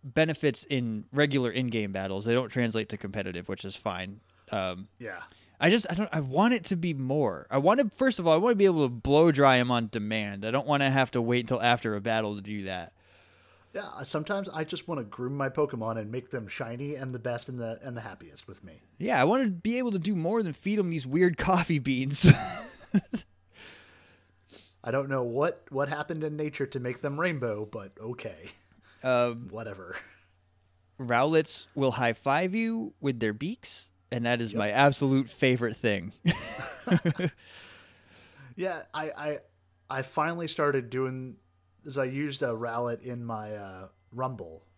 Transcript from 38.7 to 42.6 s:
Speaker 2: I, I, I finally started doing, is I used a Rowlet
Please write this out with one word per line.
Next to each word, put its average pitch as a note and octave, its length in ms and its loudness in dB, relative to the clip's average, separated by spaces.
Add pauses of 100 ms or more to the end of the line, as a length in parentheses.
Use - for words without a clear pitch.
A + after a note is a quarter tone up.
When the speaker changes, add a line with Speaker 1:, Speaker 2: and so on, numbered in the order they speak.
Speaker 2:
I, D#3 240 -4
I, D3 220 -4 (500)
I C3+ 120 -4
finally E3 460 -2
started C#3 420 0
doing, C3 460 -6 (480)
is C3+ 140 -8
I C3+ 80 0
used C3+ 360 -4
a C3+ 120 0
Rowlet A#2 480 -4